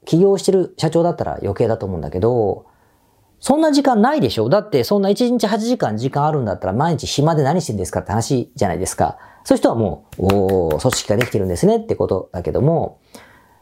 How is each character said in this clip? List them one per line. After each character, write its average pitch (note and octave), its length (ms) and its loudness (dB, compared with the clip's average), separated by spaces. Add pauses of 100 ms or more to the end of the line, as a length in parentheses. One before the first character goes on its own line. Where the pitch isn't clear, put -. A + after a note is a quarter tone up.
起 D#3+ 140 2
業 G3 180 4
し - 60 -6
て - 80 0
る F#3 260 0
社 D#3+ 120 -2
長 E3 140 2
だ F3 80 0
っ E3 40 -4
た A2+ 80 -6
ら E2 180 -6
余 G2 120 -2
計 A#2 140 0
だ A2 100 0
と G#2 80 -8
思 F#2+ 100 -6
う - 20 -6
ん D#2+ 40 -6
だ D2+ 100 -8
け F#2 80 -4
ど、 A2 460 0 (720)
そ - 180 2
ん D#4+ 40 2
な D#4+ 100 4
時 C#4 120 2
間 B3 180 4
な C4 140 4
い C#4 60 0
で B2 80 2
し A2+ 100 -6
ょ？ A2 100 0
だ G3 100 4
っ G#3 100 -8
て B2+ 140 2
そ G3+ 160 0
ん - 20 0
な G3 80 0
一 A#3+ 220 0
日 A#3 160 0
八 G#3+ 180 -2
時 A#3+ 120 -2
間 A2 200 -2
時 C3 140 -4
間 C#3+ 140 0
あ D#3 60 0
る D3+ 100 0
ん B2 40 -2
だ G2 80 0
っ F2 60 -8
た G2 80 -6
ら F#2 60 -2
毎 D#3 200 0
日 A2+ 140 -4
暇 C#3+ 280 0
で D3 80 2
何 C#3 180 0
し - 60 -8
て A#2 60 -4
ん G#2 40 -4
で F#2 80 -4
す - 60 -8
か F2+ 100 -2
っ - 20 -6
て - 80 -8
話 A#2 440 -2
じ F#2+ 100 0
ゃ - 20 2
な E2+ 80 -2
い E2+ 40 -4
で F#2 60 -4
す - 100 -6
か。 - 220 -2 (260)
そ - 100 4
う B3+ 40 2
い - 20 0
う - 20 -16
人 C#4 80 4
は D3+ 60 -2
も A2 300 -2 (120)
う、 - 80 -2
お F#2+ 460 2
ー、 D2+ 100 -2
組 B2+ 120 2
織 - 160 -6
が G#2 80 2
で A#2+ 80 0
き - 60 -10
て A2+ 80 0
る F#2 60 -2
ん F#2 40 -2
で F2 60 -2
す E3+ 120 2
ね A3+ 100 4
っ - 40 0
て - 140 -4
こ C#3+ 120 -2
と F#2+ 240 -4
だ F2 100 -8
け D#2+ 100 -4
ど F2+ 100 0
も、 C#3+ 380 0 (640)